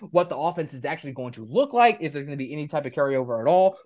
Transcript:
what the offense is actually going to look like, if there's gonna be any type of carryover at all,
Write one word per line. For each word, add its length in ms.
what 160
the 80
offense 380
is 100
actually 300
going 200
to 120
look 260
like, 300
if 100
there's 140
gonna 100
be 160
any 160
type 180
of 60
carryover 480
at 80
all, 380